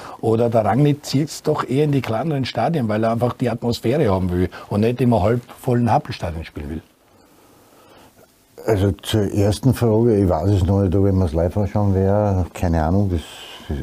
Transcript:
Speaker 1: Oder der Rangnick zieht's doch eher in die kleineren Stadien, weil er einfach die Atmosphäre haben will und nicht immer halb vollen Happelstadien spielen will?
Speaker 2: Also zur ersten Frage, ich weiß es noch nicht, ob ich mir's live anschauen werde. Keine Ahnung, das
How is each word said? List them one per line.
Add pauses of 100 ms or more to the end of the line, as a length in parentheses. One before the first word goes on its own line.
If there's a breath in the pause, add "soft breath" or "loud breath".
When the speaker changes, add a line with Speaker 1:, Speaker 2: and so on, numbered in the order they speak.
(200 loud breath)
Speaker 1:
Oder
der
Rangnick
zieht's
doch
eher
in
die
kleineren
Stadien,
weil
er
einfach
die
Atmosphäre
haben
will (200 loud breath)
und
nicht
immer
halb (160)
vollen
Happelstadien
spielen
will? (1800 loud breath)
Speaker 2:
Also
zur
ersten
Frage,
ich
weiß
es
noch
nicht,
ob
ich
mir's
live
anschauen
werde.
Keine
Ahnung,
das